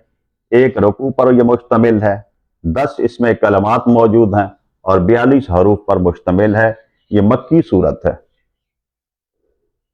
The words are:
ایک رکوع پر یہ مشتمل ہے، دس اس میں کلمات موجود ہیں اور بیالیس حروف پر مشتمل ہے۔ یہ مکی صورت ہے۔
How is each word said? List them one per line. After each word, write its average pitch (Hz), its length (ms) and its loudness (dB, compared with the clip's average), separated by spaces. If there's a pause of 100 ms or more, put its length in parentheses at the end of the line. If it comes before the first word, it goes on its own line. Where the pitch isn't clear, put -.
(500)
ایک 123 280 0
رکوع 104 320 -2
پر 127 220 0
یہ 123 100 4
مشتمل 117 600 0
ہے، 104 180 -2 (420)
دس 131 360 -4
اس - 220 -6
میں 117 140 0
کلمات 104 520 0
موجود 113 480 2
ہیں 101 140 -2 (320)
اور 95 180 0
بیالیس 117 520 0
حروف 95 360 2
پر 98 100 0
مشتمل 92 600 -2
ہے۔ 110 160 0 (380)
یہ 104 100 0
مکی 127 400 0 (100)
صورت 82 360 -2
ہے۔ - 60 -2 (1800)